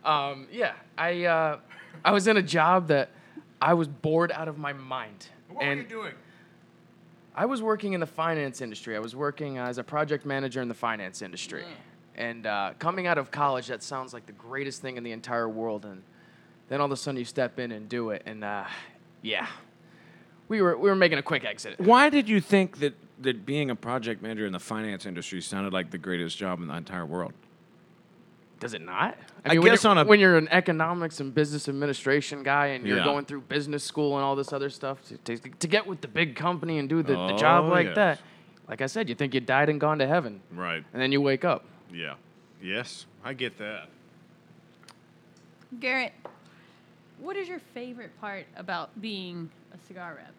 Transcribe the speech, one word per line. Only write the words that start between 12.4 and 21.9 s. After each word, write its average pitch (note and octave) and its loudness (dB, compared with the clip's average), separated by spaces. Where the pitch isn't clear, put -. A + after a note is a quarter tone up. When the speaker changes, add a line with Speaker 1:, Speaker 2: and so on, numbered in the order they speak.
Speaker 1:
uh, G2+ -2
coming F3+ -4
out E3+ 2
of C3+ -4
college, C#3 0
that A#2+ -8
sounds C3 -10
like A2+ -18
the G#2+ -20
greatest B2+ -10
thing C3 -8
in A#2 -10
the A#2 -8
entire A#2 -4
world. A2 -4
And F#2+ -16
then C3+ -4
all C#3+ 2
of C#3 -2
a C3 -4
sudden C3+ -6
you A#2+ -6
step B2 -2
in A#2+ -6
and G#2+ -12
do A#2 -4
it. G2+ -6
And, G#2+ -12
uh, G2+ -6
yeah, G#2 -2
we G#3+ 2
were, F3 4
we F3+ 4
were G3 6
making F3 6
a C3+ -2
quick C#3+ -2
exit. G#2+ -8
Speaker 2:
Why B3 8